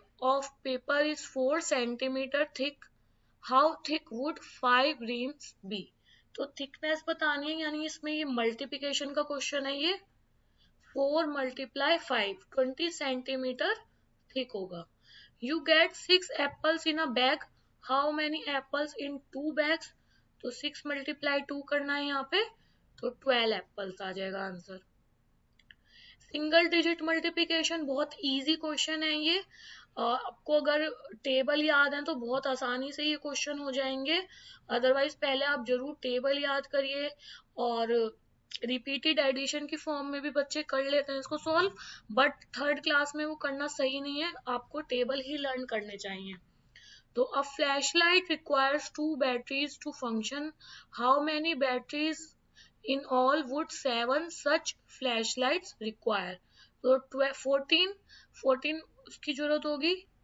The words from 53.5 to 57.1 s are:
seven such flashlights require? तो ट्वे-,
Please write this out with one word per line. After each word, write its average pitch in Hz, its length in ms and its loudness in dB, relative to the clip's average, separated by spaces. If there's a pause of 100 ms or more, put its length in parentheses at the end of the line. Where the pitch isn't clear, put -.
seven 254 580 0
such 320 460 0 (240)
flashlights 254 840 0
require? 208 540 -2 (480)
तो 262 140 6
ट्वे-, 269 360 -2